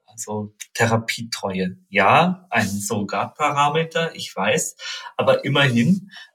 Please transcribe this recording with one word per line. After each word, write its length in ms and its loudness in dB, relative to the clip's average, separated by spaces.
Also 500 -10
Therapietreue. 1000 -2
Ja, 640 2
ein 180 0
Surrogatparameter, 1500 -2
ich 220 -12
weiß, 400 -2
aber 280 2
immerhin, 680 2